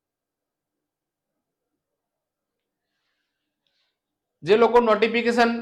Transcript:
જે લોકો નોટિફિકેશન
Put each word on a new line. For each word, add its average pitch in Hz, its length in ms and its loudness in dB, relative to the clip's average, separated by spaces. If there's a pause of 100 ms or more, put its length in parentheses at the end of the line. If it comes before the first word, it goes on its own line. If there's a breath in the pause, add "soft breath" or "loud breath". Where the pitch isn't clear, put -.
(4000)
જે 175 140 0
લોકો 233 220 2
નોટિફિકેશન 233 720 0 (100)